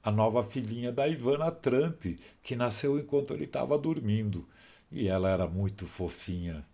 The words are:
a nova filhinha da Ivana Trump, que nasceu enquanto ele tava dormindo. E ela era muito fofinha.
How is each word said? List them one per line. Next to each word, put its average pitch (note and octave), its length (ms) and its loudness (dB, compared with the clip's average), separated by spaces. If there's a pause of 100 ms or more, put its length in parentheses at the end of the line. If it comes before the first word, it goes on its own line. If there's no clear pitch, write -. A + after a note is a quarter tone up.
a G#2+ 80 2
nova A2 320 4
filhinha A#2+ 480 -4
da C3+ 160 2
Ivana D3 440 2
Trump, D3 540 0 (360)
que - 140 -6
nasceu B2 440 0
enquanto C#3+ 340 0
ele D3 140 -4
tava C3+ 300 0
dormindo. A2 720 0 (440)
E B2+ 160 0
ela F#2+ 220 2
era F#2 180 2
muito F#2+ 380 -2
fofinha. F2 880 -6